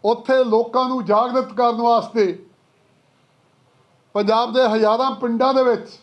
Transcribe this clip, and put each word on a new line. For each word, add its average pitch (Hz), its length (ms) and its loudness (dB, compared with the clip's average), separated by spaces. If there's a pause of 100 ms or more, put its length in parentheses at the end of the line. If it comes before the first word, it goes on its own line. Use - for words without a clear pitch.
ਉੱਥੇ 240 400 0
ਲੋਕਾਂ 233 440 0
ਨੂੰ 254 180 -6
ਜਾਗਰਤ 240 480 0
ਕਰਨ 233 280 0
ਵਾਸਤੇ 226 440 0 (1900)
ਪੰਜਾਬ 220 380 0
ਦੇ 254 140 2
ਹਜ਼ਾਰਾਂ 220 480 2
ਪਿੰਡਾਂ 247 380 0
ਦੇ 262 100 2
ਵਿੱਚ 240 260 0 (140)